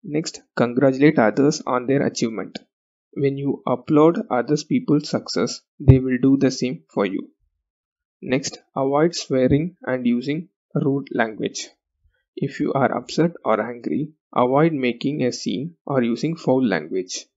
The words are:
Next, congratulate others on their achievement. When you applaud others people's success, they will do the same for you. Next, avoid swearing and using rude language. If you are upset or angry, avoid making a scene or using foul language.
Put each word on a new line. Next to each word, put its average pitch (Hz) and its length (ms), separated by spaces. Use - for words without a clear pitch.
Next, 151 360
congratulate 131 600
others 135 480
on 123 220
their 139 180
achievement. 107 540
When 139 260
you 139 260
applaud 156 540
others 123 340
people's 151 460
success, - 520
they 135 180
will 127 240
do 135 160
the 135 140
same 131 320
for 101 140
you. - 240
Next, - 380
avoid 143 400
swearing 139 680
and 127 240
using 131 440
rude 139 360
language. 110 580
If - 240
you 147 140
are 135 220
upset 156 360
or 110 160
angry, 123 520
avoid 139 420
making 127 500
a 123 80
scene 120 440
or 135 160
using 131 320
foul 131 280
language. 90 640